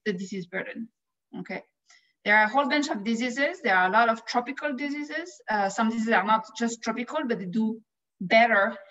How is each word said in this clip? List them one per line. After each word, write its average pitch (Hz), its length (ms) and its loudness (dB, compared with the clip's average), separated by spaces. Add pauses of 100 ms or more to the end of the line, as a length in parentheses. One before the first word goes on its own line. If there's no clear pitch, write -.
the 214 80 -2
disease 185 340 -8
burden, 226 420 -10 (520)
okay? 185 240 -10 (600)
There 208 120 4
are 214 80 6
a 208 40 0
whole 254 200 2
bunch 294 200 0
of 220 140 -4
diseases. 247 600 -2
There 202 120 2
are 185 140 4
a - 20 0
lot 226 180 4
of 226 180 0
tropical 269 500 -4
diseases. 294 520 -6 (220)
Uh, 202 180 0
some 220 200 0
diseases 226 240 -2
are 190 100 4
not 220 220 2 (120)
just 233 260 -4
tropical, 240 440 -4
but 220 140 -2
they 190 60 -8
do 220 340 -2 (400)
better 220 560 4 (140)